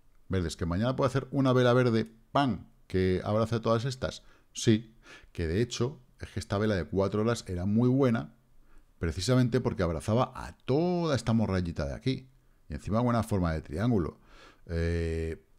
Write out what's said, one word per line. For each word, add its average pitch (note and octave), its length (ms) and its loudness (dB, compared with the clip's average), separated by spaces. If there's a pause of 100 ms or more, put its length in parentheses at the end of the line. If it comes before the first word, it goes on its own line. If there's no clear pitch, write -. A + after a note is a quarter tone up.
(300)
verdes. F2+ 280 -2
¿Que - 80 -4
mañana G#2 300 0
puede C#3 140 0
hacer C3+ 220 -2
una C3+ 220 2
vela B2 200 4
verde, A#2+ 380 2 (200)
¡pam!, C3 360 0 (200)
que F#2 360 2
abrace A2 320 0
a A2+ 60 -2
todas A2+ 240 2
estas? - 360 -6 (320)
Sí, - 420 2 (360)
que E2+ 160 -4
de F2 140 2
hecho, B2 380 -4 (200)
es - 100 -14
que - 100 -10
esta G2+ 180 -4
vela G#2+ 180 2
de E2 100 -2
cuatro F#2+ 360 0
horas A2+ 260 0
era F2 180 -4
muy A2+ 240 2
buena, B2+ 460 0 (640)
precisamente A#2 600 2
porque A2+ 240 -2
abrazaba F2 520 0
a - 200 -12
toda E3+ 600 0
esta A#2 180 0
morrayita F2+ 540 0
de C#2 60 -6
aquí. C3 360 -4 (400)
Y - 40 -10
encima F#2+ 260 -4
buena A#2+ 240 2
forma F2 300 0
de D#2 80 -4
triángulo. F#2 580 -2 (480)
Eh, E2 760 -2 (160)